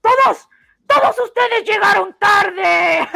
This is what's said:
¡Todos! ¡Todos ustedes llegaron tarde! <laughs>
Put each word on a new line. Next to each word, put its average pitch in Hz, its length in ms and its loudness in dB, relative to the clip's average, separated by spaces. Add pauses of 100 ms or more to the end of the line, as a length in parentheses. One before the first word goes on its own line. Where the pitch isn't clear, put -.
¡Todos! 508 480 0 (380)
¡Todos 571 340 0
ustedes 466 440 -2
llegaron 403 540 -2
tarde! 359 880 0
<laughs> - 60 -